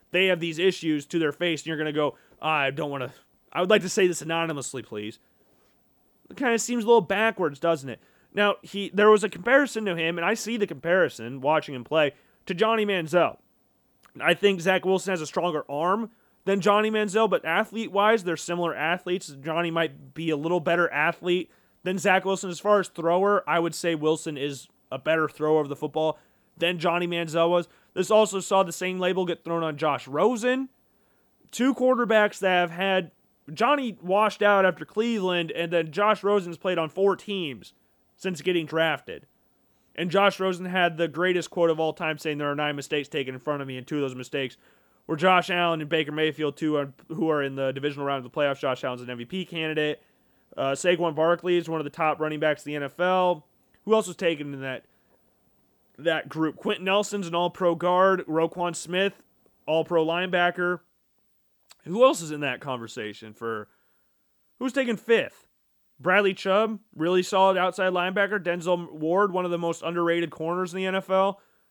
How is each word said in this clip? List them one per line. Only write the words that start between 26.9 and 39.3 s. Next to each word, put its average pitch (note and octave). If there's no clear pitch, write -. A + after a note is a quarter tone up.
Manziel E3+
was. F3
This F3+
also G#3+
saw F#3+
the F3
same F#3
label F#3
get F3
thrown E3+
on D#3
Josh C#3+
Rosen. A#3+
Two B3
quarterbacks A3+
that F#3
have E3+
had, F#3
Johnny A#3+
washed G3+
out G3+
after D#3+
Cleveland, F#3
and E3
then E3
Josh G3+
Rosen's F#3+
played F#3
on D#3+
four F#3+
teams D#3+
since F3
getting F3
drafted. D#3